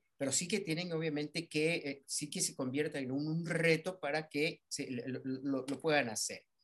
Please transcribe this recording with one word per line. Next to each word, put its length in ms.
Pero 140
sí 160
que 140
tienen, 320
obviamente, 540
que, 280
eh, 320
sí 200
que 140
se 140
convierta 420
en 140
un, 160
un 180
reto 540
para 280
que 400
se, 220
lo, 340
lo, 440
lo 120
puedan 300
hacer, 340